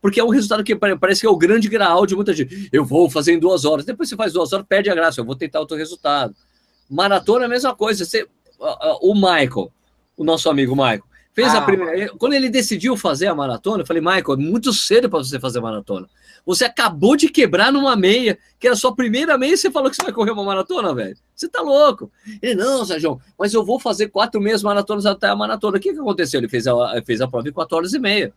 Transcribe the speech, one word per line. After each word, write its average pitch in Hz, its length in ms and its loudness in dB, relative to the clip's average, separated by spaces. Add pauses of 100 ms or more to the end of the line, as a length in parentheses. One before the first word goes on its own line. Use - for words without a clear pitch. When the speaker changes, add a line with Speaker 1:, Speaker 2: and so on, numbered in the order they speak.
Speaker 1:
Porque 202 180 0
é 233 60 2
um 233 60 2
resultado 214 340 2
que 214 100 -2
pare-, 196 220 0
parece 185 240 2
que 220 60 -2
é - 20 4
o 196 80 6
grande 202 320 4
graal 196 380 2
de 190 100 0
muita 202 160 -2
gente. 170 400 -6
"Eu 156 100 4
vou 143 280 2
fazer 175 240 2
em 165 40 2
duas 165 280 2
horas." 151 180 0
Depois 262 240 -6
você 233 80 -10
faz 202 160 -2
duas 160 220 0
horas, 196 120 -6
perde 196 220 2
a 196 60 0
graça. 165 260 0
"Eu 117 60 -6
vou 131 100 -6
tentar 156 240 -4
outro 156 160 -6
resultado." 143 580 -4 (540)
Maratona 196 560 2
é - 20 -2
a 240 40 -4
mesma 247 240 -2
coisa. 208 320 -2
Você, 220 200 -4 (320)
a, - 60 -16 (240)
a, 156 140 0
o 190 120 4
Michael, 143 560 2 (460)
o 156 80 -6
nosso 160 240 2
amigo 139 260 0
Michael, 123 280 0 (320)
fez 240 200 2
a 165 40 4
Speaker 2:
Ah. - 40 0
Speaker 1:
primeira, 185 540 0
quando 262 160 -2
ele 269 160 0
decidiu 226 480 -2
fazer 165 300 -2
a 180 80 0
maratona, 143 480 -4
eu - 40 -6
falei, 165 140 -2
"Michael, 175 320 0
é 135 40 0
muito 208 360 -2
cedo 220 380 2
pra 170 80 -2
você 135 200 -6
fazer 123 220 -4
maratona. 104 480 -8 (360)
Você 175 200 0
acabou 214 520 2
de 294 120 2
quebrar 208 440 4
numa 269 220 2
meia, 208 420 2 (220)
que - 80 -2
era 247 80 4
a - 40 -2
sua 202 180 0
primeira 262 420 0
meia, 269 140 2
e 381 40 4
você 381 140 0
falou 269 200 0
que - 60 -12
você 370 60 -4
vai 349 100 -4
correr 214 200 0
uma 208 120 -6
maratona, 196 500 -2
velho? 107 220 -6 (200)
Você 339 120 -8
tá - 120 -6
louco." 285 500 4 (300)
Ele, 233 140 -2
"Não, 240 300 0
Sérgio, 160 360 -4 (180)
mas 202 140 -2
eu 220 120 2
vou 233 140 -2
fazer 208 300 -4
quatro 214 320 -2
meias 208 220 0
maratonas 202 440 -2
até 196 220 0
a 202 80 0
maratona." 214 400 -2
O 196 40 0
que 381 120 -2
que 294 80 -6
aconteceu? 170 400 -2
Ele 117 80 -4
fez 120 180 -4
a, 120 380 0
fez 113 160 -2
a 127 80 -2
prova 127 200 -6
em 143 40 -10
quatro 165 240 -4
horas 175 160 -2
e 294 60 -2
meia. 202 380 0